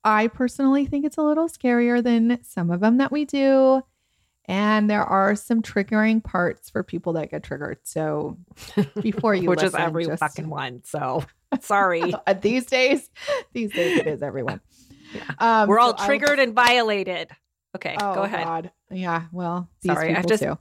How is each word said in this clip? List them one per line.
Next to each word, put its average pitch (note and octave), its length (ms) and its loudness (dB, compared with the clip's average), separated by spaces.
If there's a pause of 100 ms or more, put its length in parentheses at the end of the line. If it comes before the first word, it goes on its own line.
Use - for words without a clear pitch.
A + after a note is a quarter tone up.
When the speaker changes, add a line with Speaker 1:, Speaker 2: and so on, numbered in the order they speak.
Speaker 1:
I G#3+ 220 4
personally C4+ 580 0
think C#4+ 200 -4
it's D4 120 -4
a D#4 60 0
little D#4 260 2
scarier A#3+ 520 2
than A#3 400 2
some E3+ 300 -4
of F3 80 -2
them A3 180 4
that C4+ 140 2
we D4 140 0
do. C4+ 560 4 (680)
And G#3 400 2
there G#3 140 0
are G3 320 2
some A3+ 260 -2
triggering G#3+ 640 0
parts - 460 -4
for - 120 -4
people F3 320 -6
that D#3+ 180 -4
get D#3 120 -8
triggered. - 400 -10
So D#3 540 -6 (320)
Speaker 2:
<laughs> G#3 320 -2
Speaker 1:
before G#3+ 340 0
you F3+ 140 0
Speaker 2:
Which F3 120 2
is F3+ 120 0
Speaker 1:
listen, D#3 80 -2
Speaker 2:
every E3+ 240 -2
Speaker 1:
just D#3+ 160 -4
Speaker 2:
fucking D#3 280 -4
one. C3+ 360 -10
So C#3 400 -4 (340)
sorry. F3+ 600 0
Speaker 1:
<laughs> - 80 -18
Uh, G3 60 2
these A3+ 320 0
days, C4 440 2 (420)
these A3 220 -6
days F4+ 260 0
it A3 80 -2
is C#3+ 160 -4
everyone. C3+ 420 -6
Speaker 2:
<laughs> - 60 -20 (420)
Yeah. - 100 -12 (160)
Speaker 1:
Um, A3 300 4
Speaker 2:
We're G#3+ 100 6
all A#3+ 120 6
Speaker 1:
so G#3 80 -4
I'll G3+ 60 -2
Speaker 2:
triggered C#4 340 2
and A#3+ 140 2
violated. G#3+ 760 2 (460)
Okay, F#3 240 -6
Speaker 1:
Oh, G3+ 160 -2
Speaker 2:
go F#3+ 80 0
ahead. G3+ 220 -4
Speaker 1:
God. E3 260 -6 (180)
Yeah, F3 340 -4 (100)
well, F3 360 -6 (120)
these F3+ 120 -2
Speaker 2:
Sorry, D#3 180 0
I've D#3+ 60 0
Speaker 1:
people F3 120 -2
Speaker 2:
just G#3+ 140 2
Speaker 1:
too. D3 180 -4